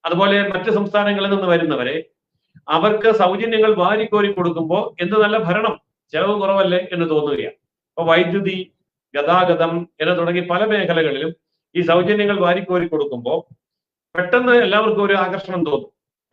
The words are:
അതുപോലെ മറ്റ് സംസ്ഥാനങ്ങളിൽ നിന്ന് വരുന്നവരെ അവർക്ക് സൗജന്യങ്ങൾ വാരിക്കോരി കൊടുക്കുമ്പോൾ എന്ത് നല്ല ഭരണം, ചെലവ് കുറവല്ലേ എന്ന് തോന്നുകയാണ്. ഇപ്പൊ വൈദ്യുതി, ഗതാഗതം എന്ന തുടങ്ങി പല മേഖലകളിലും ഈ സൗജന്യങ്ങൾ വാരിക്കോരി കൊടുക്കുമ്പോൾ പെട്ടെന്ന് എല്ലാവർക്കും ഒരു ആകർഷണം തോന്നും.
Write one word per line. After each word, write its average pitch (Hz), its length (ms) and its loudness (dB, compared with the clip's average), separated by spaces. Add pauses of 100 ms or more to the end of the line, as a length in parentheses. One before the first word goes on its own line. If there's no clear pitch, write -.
അതുപോലെ 196 420 2
മറ്റ് 202 240 -4
സംസ്ഥാനങ്ങളിൽ 202 580 0
നിന്ന് 190 160 -2
വരുന്നവരെ 156 580 0 (680)
അവർക്ക് 214 420 2
സൗജന്യങ്ങൾ 214 640 2
വാരിക്കോരി 202 560 0
കൊടുക്കുമ്പോൾ 170 720 -2
എന്ത് 214 180 2
നല്ല 208 160 2
ഭരണം, 208 440 -2 (300)
ചെലവ് 196 300 0
കുറവല്ലേ 190 500 2
എന്ന് 170 180 -2
തോന്നുകയാണ്. 147 440 -2
ഇപ്പൊ - 500 -12
വൈദ്യുതി, 180 680 0 (440)
ഗതാഗതം 170 760 0 (100)
എന്ന 170 180 0
തുടങ്ങി 170 240 -2
പല 180 240 -2
മേഖലകളിലും 165 680 -2 (420)
ഈ 175 60 0
സൗജന്യങ്ങൾ 190 580 2
വാരിക്കോരി 180 480 0
കൊടുക്കുമ്പോൾ 143 760 -6 (520)
പെട്ടെന്ന് 247 340 2
എല്ലാവർക്കും 208 540 4
ഒരു 196 80 2
ആകർഷണം 180 520 -2
തോന്നും. 147 260 -4 (420)